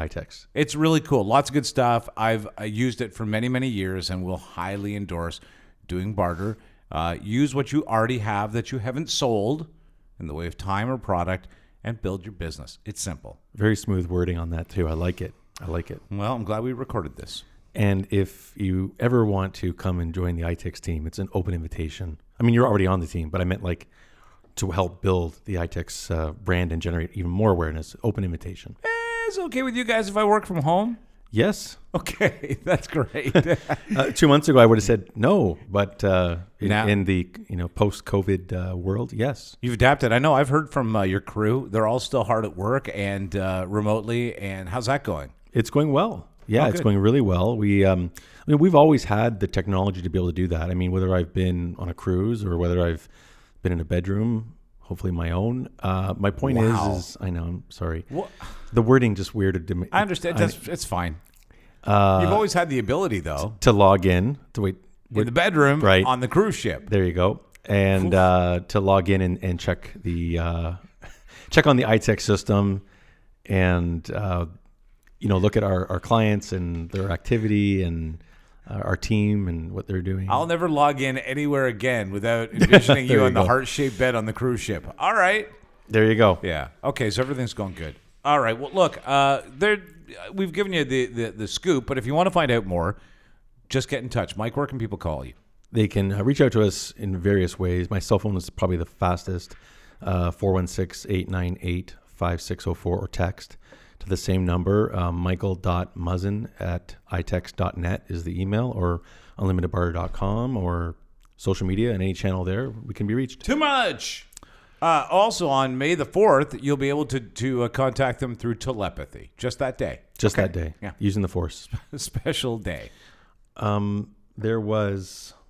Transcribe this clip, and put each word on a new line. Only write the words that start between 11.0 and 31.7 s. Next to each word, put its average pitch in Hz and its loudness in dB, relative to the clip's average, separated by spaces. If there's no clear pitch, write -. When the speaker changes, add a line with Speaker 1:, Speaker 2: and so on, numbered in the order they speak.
Speaker 2:
and 113 -8
build 95 -6
your 107 -14
business. 76 -12
It's 107 -10
simple. - -10
Speaker 1:
Very 107 4
smooth 92 -2
wording 87 0
on 82 -6
that, 85 -6
too. 87 -2
I 80 -2
like 87 -4
it. - -10
I 95 -14
like 85 -6
it. 82 -14
Speaker 2:
Well, 101 -6
I'm 113 -6
glad 107 -4
we 127 -4
recorded 117 -8
this. - -14
Speaker 1:
And 98 2
if - -2
you 95 -2
ever 120 2
want 95 -2
to 90 -4
come 90 -2
and 82 -4
join 87 -2
the 85 -4
iTex 85 -6
team, 80 -6
it's 78 -10
an 95 -6
open 92 -2
invitation. 80 -8
I 113 0
mean, 117 6
you're 120 6
already 101 4
on 92 2
the 82 -4
team, 80 -6
but 90 -2
I 90 0
meant, 92 -2
like, 87 -6
to 92 -4
help 90 -2
build 90 0
the 101 -6
iTex, - -6
uh, 80 -2
brand 90 0
and 82 -2
generate 85 -4
even 87 -4
more 104 2
awareness. 80 -2
Open 104 -2
invitation. 87 -10
Speaker 2:
Eh, - -6
it's 392 -4
okay 269 -4
with 254 -4
you 247 -2
guys 226 0
if 202 -8
I 214 2
work 208 4
from 170 -4
home? 196 0
Speaker 1:
Yes. 156 0